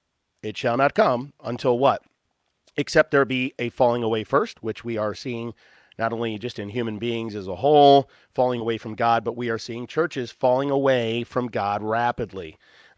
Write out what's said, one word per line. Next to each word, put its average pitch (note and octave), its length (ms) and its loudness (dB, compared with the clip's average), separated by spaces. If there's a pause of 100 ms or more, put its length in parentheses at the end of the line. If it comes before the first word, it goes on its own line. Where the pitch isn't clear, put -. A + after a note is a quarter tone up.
(420)
It A2 160 -8
shall A#2+ 180 0
not C#3 160 4
come C#3+ 400 0 (100)
until A#2+ 360 0
what? B2 240 2 (720)
"Except - 340 2
there C#3 140 4
be B2+ 340 -2
a A#2+ 120 -6
falling A#2+ 320 2
away A2 220 -2
first," - 380 -2
which A2 220 -8
we A#2 140 -4
are G#2 160 -4
seeing A#2 400 -8 (420)
not A2+ 160 -2
only A2+ 260 -4
just A2+ 200 -10
in G2+ 120 -8
human A2+ 280 -4
beings A2+ 360 -6
as F#2+ 140 -8
a F#2 80 -8
whole, C#3 540 6 (240)
falling B2+ 260 0
away A2+ 160 -2
from G#2+ 180 -10
God, A#2 300 2
but A#2 120 -6
we B2 120 -6
are A2+ 100 -4
seeing A#2+ 280 -10
churches D3+ 440 -4
falling C3+ 400 0
away B2+ 540 0
from B2 220 -4
God G#2 360 -4
rapidly, A2 760 -4 (400)